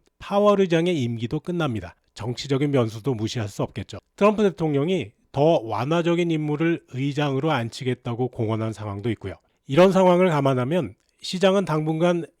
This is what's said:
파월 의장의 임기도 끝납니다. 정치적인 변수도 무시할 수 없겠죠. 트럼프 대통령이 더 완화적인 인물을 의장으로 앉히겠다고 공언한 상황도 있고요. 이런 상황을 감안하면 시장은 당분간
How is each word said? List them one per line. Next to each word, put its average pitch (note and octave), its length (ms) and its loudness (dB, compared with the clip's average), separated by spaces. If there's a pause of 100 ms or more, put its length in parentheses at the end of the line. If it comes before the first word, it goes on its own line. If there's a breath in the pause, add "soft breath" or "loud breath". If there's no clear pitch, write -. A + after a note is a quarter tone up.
(200)
파월 G3+ 420 2
의장의 E3+ 420 2
임기도 A#2+ 360 -4
끝납니다. B2+ 560 -4 (180)
정치적인 C3+ 580 -2
변수도 A2+ 420 0
무시할 G#2+ 360 -4
수 - 120 -8
없겠죠. - 360 -8 (180)
트럼프 G#3 280 4
대통령이 D#3 680 0 (220)
더 D3+ 300 4
완화적인 E3 640 0
인물을 D#3 640 -2
의장으로 C#3 600 -2
앉히겠다고 B2 800 -4
공언한 A2 420 -4
상황도 G#2+ 400 -8
있고요. G2 220 -8 (320)
이런 F3 260 6
상황을 F3+ 380 6
감안하면 C#3 640 0 (280)
시장은 F#3+ 440 2
당분간 D#3+ 600 0 (140)